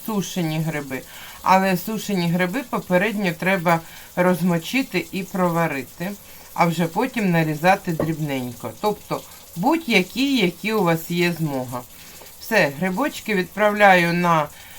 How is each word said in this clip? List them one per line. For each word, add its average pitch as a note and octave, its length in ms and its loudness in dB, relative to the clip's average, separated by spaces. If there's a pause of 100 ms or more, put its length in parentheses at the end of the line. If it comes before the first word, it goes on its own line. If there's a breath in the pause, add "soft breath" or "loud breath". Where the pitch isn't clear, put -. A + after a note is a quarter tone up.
сушені F3 540 -2
гриби. C#3+ 420 -4 (400 loud breath)
Але F#3+ 340 4
сушені G3 540 -2
гриби F3+ 400 0
попередньо G3+ 680 0
треба F3 420 2 (360 loud breath)
розмочити F3+ 960 0
і F#3 100 -4
проварити, E3+ 920 -2 (420 loud breath)
а F3 120 4
вже E3+ 200 0
потім G#3+ 440 0
нарізати E3+ 600 2
дрібненько. C#3+ 800 -4 (100)
Тобто G3+ 400 -4 (360 loud breath)
будь-які, B3+ 800 2
які G3+ 360 0
у A3 100 2
вас E3 280 0
є F3 280 0
змога. B2+ 440 -4 (580 loud breath)
Все, F3 380 2
грибочки G#3 560 -2
відправляю G3 800 4
на E3+ 360 2 (300 loud breath)